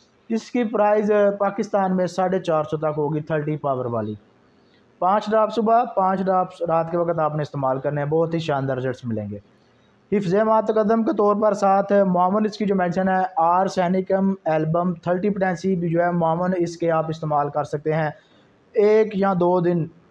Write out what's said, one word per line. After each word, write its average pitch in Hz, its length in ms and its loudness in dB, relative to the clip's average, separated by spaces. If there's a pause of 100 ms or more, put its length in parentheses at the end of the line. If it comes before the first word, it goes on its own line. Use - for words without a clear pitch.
(300)
इसकी 226 360 -2
प्राइस, 214 460 2
अ, 202 260 2
पाकिस्तान 196 560 -2
में 185 140 0
साढ़े 185 320 -2
चार 165 240 0
सौ 151 140 -6
तक 151 200 -2
होगी 151 240 -2
थर्टी 151 360 -4
पावर 131 320 -4
वाली। 107 280 -4 (840)
पाँच 202 280 0
ड्रॉप 214 200 2
सुबह, 226 340 2 (120)
पाँच 190 260 0
ड्रॉप 185 280 0 (140)
रात 165 280 0
के 175 60 -2
वक्त 170 220 0
आपने 151 220 -2
इस्तेमाल 135 380 -2
करने 147 220 -4
हैं, 143 80 -4
बहुत 160 240 0
ही 165 60 -2
शानदार 139 380 -2
रिजल्ट्स 127 280 -6
मिलेंगे। 104 360 -6 (680)
हिफ्ज़े 202 320 2
मातकद्दम 220 600 2
के 320 100 0
तौर 208 240 2
पर 214 180 2
साथ 202 520 2
मावन 185 380 2
इसकी 208 200 -4
जो 196 100 0
mention 185 340 0
है, 185 300 0
आर्सेनिकम 185 1000 2 (120)
एल्बम 165 500 0
थर्टी 185 300 -2
पोटेंसी 190 460 -2
भी 170 140 -2
जो 165 120 2
है 175 120 2
मावन 170 420 0
इसके 170 360 -2
आप 160 180 0
इस्तेमाल 151 400 -2
कर 143 160 -4
सकते 151 280 -4
हैं 151 220 -2 (600)
एक 214 400 4
या 196 200 2
दो 175 260 2
दिन, 170 300 0 (200)